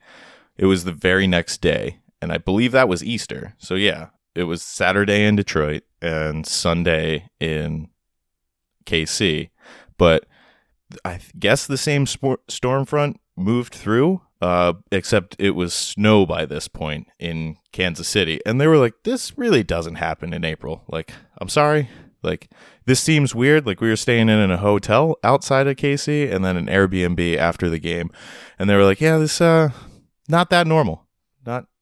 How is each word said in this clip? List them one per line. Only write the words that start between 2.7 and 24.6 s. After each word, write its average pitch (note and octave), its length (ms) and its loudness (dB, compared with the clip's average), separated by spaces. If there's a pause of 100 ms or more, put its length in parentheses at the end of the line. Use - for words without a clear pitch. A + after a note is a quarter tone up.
that B2+ 180 4
was F2 140 -2
Easter. - 560 -10
So - 160 -10
yeah, F2 360 -2 (260)
it F2 80 -2
was E2+ 180 -6
Saturday G2+ 640 0
in G#2 120 4
Detroit D2+ 460 -2 (180)
and D#2 460 -4
Sunday E2 840 -2 (100)
in D#2 480 -6 (960)
K D#2+ 200 -2
C, D#2 460 -2 (460)
but E2 300 4 (800)
I F2+ 120 -10
th-, - 220 -20
guess G#2 280 0
the C3+ 120 -4
same C#3+ 280 0
spor-, C3 420 -4
storm C3 360 -4
front D3 340 -2 (180)
moved A#2 380 -2
through, C#3 480 0 (180)
uh, F2 340 2 (180)
except F#2+ 460 -2
it G2 120 0
was F2 240 -4
snow G#2+ 500 4
by E2 220 -2
this D2 220 -8
point D2+ 400 -8 (100)
in D#2+ 380 -8 (160)
Kansas E2+ 360 -4
City. D#2+ 380 0
And A#2+ 140 0
they D3 60 2
were D#3+ 120 6
like, A#2+ 240 2
"This - 340 -6
really A3 260 2
doesn't E2+ 340 -6
happen E2 360 -6
in E2 120 -6
April. D#2+ 440 -8
Like, - 240 -10 (260)
I'm F#2 100 -10
sorry. D3+ 400 2 (340)
Like, - 280 -6 (340)
this B2 160 2
seems D3 340 0
weird." C#3 320 2
Like, G2 140 -2
we A2+ 80 2
were A2 80 2
staying A#2 320 2
in, G#2+ 100 6
in G2 120 2
a F2 80 0
hotel G#2 680 2